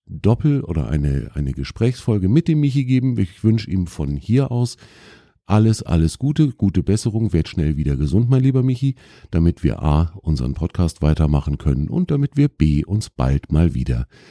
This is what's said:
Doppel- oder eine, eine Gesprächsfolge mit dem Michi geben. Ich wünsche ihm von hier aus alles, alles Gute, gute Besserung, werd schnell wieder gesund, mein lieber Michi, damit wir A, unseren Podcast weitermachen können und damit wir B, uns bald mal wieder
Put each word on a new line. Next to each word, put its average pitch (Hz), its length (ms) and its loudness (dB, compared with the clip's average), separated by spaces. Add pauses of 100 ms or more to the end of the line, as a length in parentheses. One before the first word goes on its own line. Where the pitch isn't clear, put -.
Doppel- 135 580 0
oder 78 260 -4
eine, 69 460 -2
eine 69 180 -4
Gesprächsfolge 104 760 -2
mit 139 220 2
dem 151 100 0
Michi 139 240 0
geben. 127 340 0
Ich - 260 -4
wünsche 110 280 0
ihm 90 160 -2
von 71 300 -6
hier 123 340 0
aus 123 240 -2 (720)
alles, 110 360 2
alles 80 380 0
Gute, 147 300 0
gute 95 340 -2
Besserung, 107 480 -2
werd 80 160 0
schnell 76 300 -2
wieder 71 180 0
gesund, 80 340 0
mein 131 140 2
lieber 131 180 2
Michi, 131 340 -2 (360)
damit 85 320 2
wir - 180 -2
A, 78 400 2
unseren 67 320 -2
Podcast - 480 -4
weitermachen 73 560 2
können 71 300 -2
und 175 240 -4
damit 143 260 -2
wir 143 120 2
B, 76 340 0
uns 104 260 -4
bald 65 420 -2
mal 80 220 4
wieder 62 340 -4 (240)